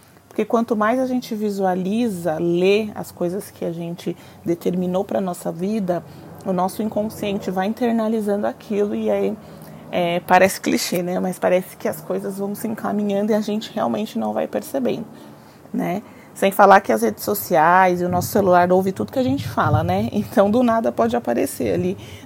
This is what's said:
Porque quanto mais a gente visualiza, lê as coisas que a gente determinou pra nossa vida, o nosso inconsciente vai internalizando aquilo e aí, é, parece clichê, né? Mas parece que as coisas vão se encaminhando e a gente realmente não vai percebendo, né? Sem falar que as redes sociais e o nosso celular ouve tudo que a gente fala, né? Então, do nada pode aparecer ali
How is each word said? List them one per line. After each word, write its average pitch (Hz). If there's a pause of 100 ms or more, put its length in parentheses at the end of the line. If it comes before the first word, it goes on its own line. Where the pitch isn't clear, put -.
(280)
Porque -
quanto 233
mais 220
a 262
gente 254
visualiza, 196
lê 185
as -
coisas 175
que -
a 175
gente 170 (280)
determinou 180
pra 220
nossa 180
vida, 180 (420)
o 196
nosso 185
inconsciente 208
vai 190
internalizando 220
aquilo 208
e 220
aí, 202 (540)
é, 175
parece 185
clichê, -
né? 180
Mas 185
parece 185
que -
as -
coisas 196
vão 202
se 208
encaminhando 208
e 214
a 214
gente 214
realmente 220
não 214
vai -
percebendo, 214 (680)
né? 185 (320)
Sem 196
falar 196
que -
as 220
redes 220
sociais 180
e -
o 180
nosso 175
celular 180
ouve 190
tudo 208
que 269
a 254
gente 269
fala, 156
né? 196
Então, 208
do 247
nada 226
pode 233
aparecer 233
ali 175 (280)